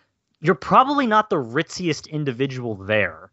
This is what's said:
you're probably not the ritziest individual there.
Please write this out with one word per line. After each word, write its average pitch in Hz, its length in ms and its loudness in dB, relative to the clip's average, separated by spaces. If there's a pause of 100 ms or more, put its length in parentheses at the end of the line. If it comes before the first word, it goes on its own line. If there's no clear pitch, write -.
(400)
you're 165 140 2
probably 262 520 2
not 214 240 2
the 190 60 0
ritziest 147 720 -4
individual 127 640 -4
there. 95 580 -2